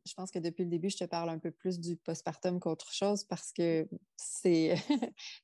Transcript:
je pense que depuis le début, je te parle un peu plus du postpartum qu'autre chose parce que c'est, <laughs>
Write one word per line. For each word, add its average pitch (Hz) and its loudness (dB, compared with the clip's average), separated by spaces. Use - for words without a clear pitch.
je - -12
pense 190 -8
que 190 -4
depuis 170 -2
le 175 -2
début, 170 0
je - -6
te - -4
parle 170 -2
un 160 -4
peu 165 -4
plus 180 -2
du 170 -4
postpartum 165 -2
qu'autre 160 -4
chose 202 2
parce - -8
que 165 2
c'est, 165 4
<laughs> 240 0